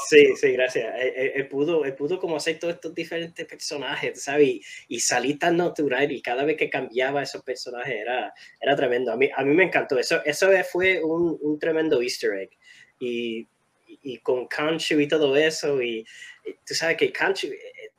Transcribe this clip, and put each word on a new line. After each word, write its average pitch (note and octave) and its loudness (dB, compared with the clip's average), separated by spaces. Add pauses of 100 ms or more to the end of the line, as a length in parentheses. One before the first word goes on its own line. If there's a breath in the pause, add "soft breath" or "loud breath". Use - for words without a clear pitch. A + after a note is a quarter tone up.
sí, C#3+ 10
sí, C3+ 2
gracias, B2+ 0
él, C3 0
él, C3 -2
él C#3 -4
pudo, D3 0
él C#3 -4
pudo D3 -4
como E3+ -4
hacer D#3+ -4
todos E3+ -4
estos E3 -12
diferentes E3 -8
personajes, C#3+ -8
¿sabes? C#3+ 4
Y, B2 -4 (260 loud breath)
y A#2+ -6
salir C3 0
tan E3+ 2
natural, D3+ 0
y C3+ -6
cada B2 -2
vez D#3 2
que D#3 -2
cambiaba C3 -2
esos G2+ -10
personajes B2 -8
era, A2 -4 (260 loud breath)
era C#3 4
tremendo. B2+ 2
A A#2 -2
mí, C#3 4
a C3+ -2
mí C#3+ 4
me F#3 6
encantó, C#3+ 2
eso, E3 0
eso D3+ 2 (200)
fue F#3 2
un, E3 0
un D3+ -2
tremendo D#3+ 2
easter A#2 -2
egg, G2 -8 (480 loud breath)
y, A#2+ -6 (400)
y, - -20
y C3 -12
con B2+ -2
Khonshu D#3 -2
y D3 4
todo D3 2
eso, D3+ 0
y, A#2 -4 (400 loud breath)
y - -10 (140)
tú - -10
sabes E3 0
que D3+ 0
Khonshu F#3 -2
es, - -14 (100)